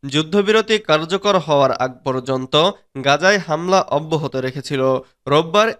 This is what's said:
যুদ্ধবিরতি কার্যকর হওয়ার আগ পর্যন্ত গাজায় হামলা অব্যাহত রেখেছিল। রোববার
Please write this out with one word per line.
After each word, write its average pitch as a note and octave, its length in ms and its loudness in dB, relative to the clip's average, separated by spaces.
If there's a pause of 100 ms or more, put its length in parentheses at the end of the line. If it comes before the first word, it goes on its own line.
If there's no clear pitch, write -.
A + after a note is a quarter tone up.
যুদ্ধবিরতি G3+ 720 0
কার্যকর F#3 600 0
হওয়ার C#3+ 340 2
আগ B2+ 320 -4
পর্যন্ত C3 680 0 (340)
গাজায় D#3+ 340 4
হামলা E3+ 420 0
অব্যাহত D3+ 560 -4
রেখেছিল। C3 640 -2 (300)
রোববার E3 520 2